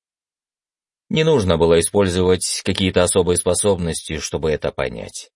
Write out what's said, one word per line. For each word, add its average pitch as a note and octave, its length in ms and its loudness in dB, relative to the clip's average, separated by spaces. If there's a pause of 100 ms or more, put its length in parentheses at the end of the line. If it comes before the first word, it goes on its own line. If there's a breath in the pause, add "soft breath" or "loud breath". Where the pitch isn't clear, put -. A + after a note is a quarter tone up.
(1120)
Не D#3 120 2
нужно G#2+ 360 2
было E2 200 4
использовать F2+ 840 0
какие-то G2 380 0
особые F2+ 340 2
способности, F2 840 -2
чтобы D#2 320 -4
это D2 220 -4
понять. A#1 640 -8